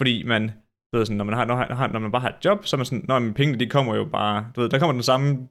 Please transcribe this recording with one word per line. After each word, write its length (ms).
Fordi 220
man, 200
du 60
ved 80
sådan, 100
når 80
man 100
har, 100
når, 120
har, 320
når 100
man 140
bare 100
har 140
et 80
job, 220
så 100
er 20
man 80
sådan, 220
"Nå, 100
men 160
pengene, 240
de 120
kommer 240
jo 100
bare," 500
du 60
ved, 100
der 80
kommer 140
den 100
samme, 480